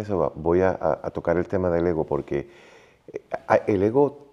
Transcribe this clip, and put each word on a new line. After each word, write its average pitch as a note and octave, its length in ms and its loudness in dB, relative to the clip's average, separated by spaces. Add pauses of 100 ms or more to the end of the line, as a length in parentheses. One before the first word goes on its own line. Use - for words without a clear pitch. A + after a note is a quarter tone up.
eso, G2+ 100 -2
va, D2+ 160 0
voy E2+ 280 2
a, F#2+ 100 4
a, - 320 -2
a E2+ 80 -6
tocar E2+ 260 0
el F2 100 -2
tema F#2 220 -2
del E2+ 160 0
ego, D#2 200 0
porque, C#2+ 440 -6 (640)
eh, - 80 -12 (260)
a-, G#2+ 100 4 (100)
el G2 160 2
ego C3+ 500 0